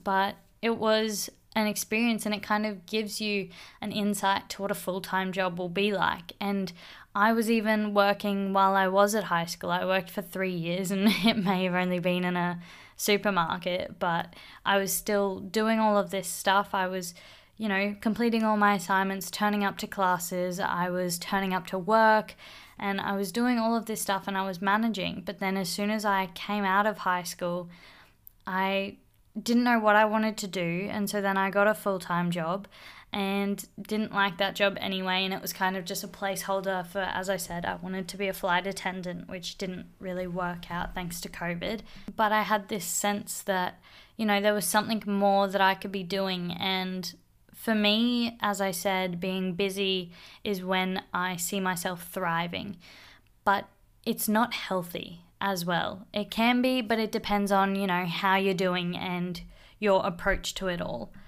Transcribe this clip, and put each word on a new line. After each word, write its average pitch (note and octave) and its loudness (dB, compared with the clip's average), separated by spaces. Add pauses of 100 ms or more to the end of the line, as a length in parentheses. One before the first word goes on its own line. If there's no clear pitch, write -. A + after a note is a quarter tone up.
but G3 2 (260)
it A3+ 0
was A3 2 (240)
an A3 2
experience, A3 0
and G#3 0
it G3+ -6
kind G#3+ 0
of G3 -8
gives G#3+ -4
you G3+ -2 (320)
an A3 -6
insight G3+ 0
to - -10
what G3 -2
a G3+ 0
full-time F#3+ -2
job F#3 -2
will F3+ -4
be G3 2
like. E3+ -2
And G3+ -2 (440)
I G#3 6
was A3+ 2
even G#3+ 2
working G3+ 2
while F#3+ 6
I F#3+ 4
was G3+ 6
at G#3+ 0
high E3+ 0
school. F3 -6
I F3+ 0
worked F#3 0
for - -6
three F#3+ -4
years, F3 -2
and G3 4
<laughs> F3+ 2
it A3+ 4
may F#3 2
have F3+ 0
only F3+ 2
been F3+ 0
in F3+ 0
a F3 -2 (360)
supermarket, F#3 0
but F3 -2 (300)
I G3 4
was G3 0
still G3 0
doing A3 0
all G#3+ 4
of F#3 2
this F#3+ -4
stuff. G3 2
I F#3+ 0
was, F3+ -6 (420)
you A3 -4
know, G3+ 0
completing A3+ 2
all G#3+ 4
my G#3 6
assignments, F#3+ 0
turning G#3 2
up G3 -2
to - -6
classes, F3+ 0
I F3+ 0
was F3+ -2
turning F#3+ 0
up F3 -2
to F#3+ -4
work, G#3+ 4 (440)
and G3 -2
I G3 -2
was G3 -4
doing A#3+ 2
all A3+ 2
of A3+ -2
this A3 -4
stuff, F#3+ -2
and G3 -4
I F#3+ 0
was F#3 -6
managing. G3 0
But G3+ -8
then F#3+ -2
as F#3+ -2
soon G3+ -2
as G#3+ -2
I G3 2
came G#3 -2
out G3 4
of G#3 0
high F3+ 0
school, F3 -6 (760)
I F#3+ -2 (440)
didn't A#3+ 2
know A#3+ 4
what G#3+ 6
I A3 8
wanted A3 2
to G#3 -6
do, F3 -2
and G3+ -2
so G3+ -2
then G3 0
I F#3+ 2
got G3+ 4
a G#3+ 4
full-time F3+ 0
job, F3 -4 (460)
and G3+ -2 (140)
didn't G#3+ -2
like G3 2
that G3 0
job G3+ 2
anyway, F#3 0
and F#3+ -2
it G3 -4
was - -8
kind F#3+ 0
of F#3 -6
just F#3+ -6
a G3+ -12
placeholder F#3+ -4
for, G3 -6
as F#3 -2
I F#3+ 2
said, F3 -6
I F#3 -2
wanted F#3 -6
to F#3+ -12
be G3 -2
a F#3+ -2
flight F3+ 0
attendant, F#3 -6
which F3+ -10
didn't F3+ -8 (140)
really F#3 -6
work F3 -6
out F3 -4
thanks F3 -6
to G3 -10
covid. F3 -6 (340)
But G#3+ 2
I G#3+ 4
had G3+ 0
this E3+ -4
sense - -2
that, F#3 -2 (360)
you G#3+ -2
know, G3+ 4
there G#3 4
was G#3 0
something G#3+ 2
more G3 4
that G3 0
I F#3+ 6
could F#3+ -8
be G3 -4
doing, F#3 -2
and F#3 -4 (400)
for - -2
me, A#3 2
as G3+ -2
I G3 2
said, F#3 -2
being F#3 -2
busy F#3+ -2 (320)
is G3 -2
when F#3 0 (120)
I F3+ -2
see F#3 -4
myself F#3 -4
thriving. F3 -4 (680)
But G3+ 2 (380)
it's A#3 -2
not A3+ 2
healthy - -6 (180)
as F#3+ 0
well. F3 -2
It G#3 -4
can A#3+ 4
be, B3+ 2
but A3+ 0
it A3 -2
depends G#3 0
on, G3 4
you G3 0
know, F3+ 0
how F#3+ 2
you're G3 2
doing F3+ 0
and F3+ -4 (380)
your G3 4
approach F#3 -2
to F#3+ -4
it F3 -2
all. - -8 (160)